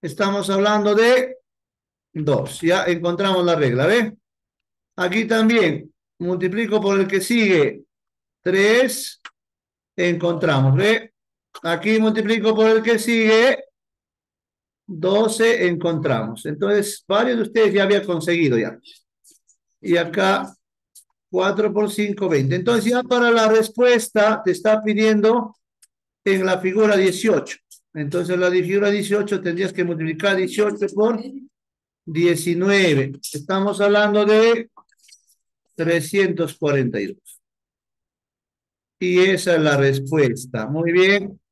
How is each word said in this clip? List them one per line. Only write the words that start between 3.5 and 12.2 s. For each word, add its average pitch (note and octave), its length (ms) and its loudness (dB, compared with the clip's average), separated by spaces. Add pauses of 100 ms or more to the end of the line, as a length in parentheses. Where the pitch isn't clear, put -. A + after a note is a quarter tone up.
regla, C3+ 320 0
¿ve? A3 300 0 (800)
Aquí F#3+ 300 -2
también A3 680 0 (260)
multiplico F#3 600 -2
por G3 180 0
el F#3+ 80 0
que F#3+ 140 -2
sigue F#3 640 0 (580)
tres. G#3 800 0 (720)
Encontramos, E3+ 800 0
¿ve? G#3 380 0 (500)
Aquí E3+ 360 0
multiplico A3 560 0